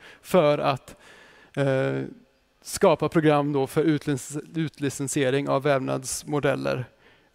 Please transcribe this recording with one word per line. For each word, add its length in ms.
för 360
att, 380
eh, 460
skapa 480
program 440
då 140
för 160
utlic-, 540
utlicensiering 960
av 140
vävnadsmodeller 1200